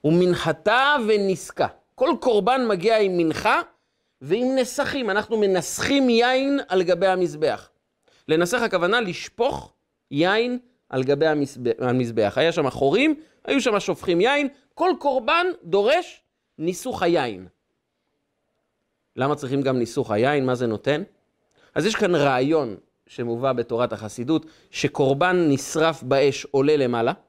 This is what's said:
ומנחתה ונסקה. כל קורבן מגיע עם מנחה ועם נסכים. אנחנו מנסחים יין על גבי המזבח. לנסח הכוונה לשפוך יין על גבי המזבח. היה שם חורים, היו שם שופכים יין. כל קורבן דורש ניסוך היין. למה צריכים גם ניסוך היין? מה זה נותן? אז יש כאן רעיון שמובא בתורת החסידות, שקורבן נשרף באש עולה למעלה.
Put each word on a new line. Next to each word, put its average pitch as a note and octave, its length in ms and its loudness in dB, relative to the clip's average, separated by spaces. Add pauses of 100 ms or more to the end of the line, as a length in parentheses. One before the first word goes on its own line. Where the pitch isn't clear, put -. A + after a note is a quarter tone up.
ומנחתה F3+ 920 2 (120)
ונסקה. G3 600 0 (280)
כל C4+ 160 2 (100)
קורבן A#3+ 460 2
מגיע G#3+ 320 2
עם F#3+ 180 2
מנחה F#3+ 440 0 (600)
ועם A#3 340 0
נסכים. C4 540 -2
אנחנו G#3+ 280 -2
מנסחים G#3+ 720 0
יין C4 580 2
על F#3 160 2
גבי F3+ 240 2
המזבח. D#3 640 -2 (580)
לנסח F3 340 0
הכוונה F#3+ 400 0
לשפוך - 720 -6 (380)
יין G#3+ 480 0 (300)
על C3 140 -2
גבי C#3+ 220 2 (540)
המזבח. A#2 560 0
היה D#3 160 2
שם C#3+ 180 -2
חורים, A3+ 460 2 (280)
היו C#4 180 0
שם G#3+ 180 0
שופכים F3 420 -2
יין. C#4 260 0 (260)
כל F4 260 0
קורבן C#4+ 480 0 (160)
דורש G3+ 580 0 (360)
ניסוך F3+ 440 -6
היין. B2+ 460 0 (1700)
למה C#3 200 -2
צריכים C#3 260 -4
גם C3 180 0
ניסוך A#2 320 -4
היין? C3 340 0
מה B2+ 100 0
זה A#2+ 120 -4
נותן? C3+ 360 -4 (720)
אז D3+ 100 0
יש G#3+ 100 0
כאן F3+ 200 0
רעיון C#3 640 0 (300)
שמובא A#2+ 460 -4
בתורת A#2 400 -2
החסידות, A#2+ 520 -4 (260)
שקורבן D3+ 800 0
נשרף D3+ 540 0
באש C3+ 480 0
עולה C#3+ 260 2
למעלה. A#2+ 360 0 (140)